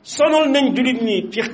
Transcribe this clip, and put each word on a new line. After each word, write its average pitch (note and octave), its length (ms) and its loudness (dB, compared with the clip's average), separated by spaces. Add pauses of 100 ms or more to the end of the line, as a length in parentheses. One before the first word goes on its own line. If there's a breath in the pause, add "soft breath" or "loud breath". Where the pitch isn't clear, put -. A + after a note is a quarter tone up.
Sonal D#4 460 2
nañ C4+ 260 2
jullit B3+ 280 0
ñi G3+ 280 -2
ci A3 100 -4 (140)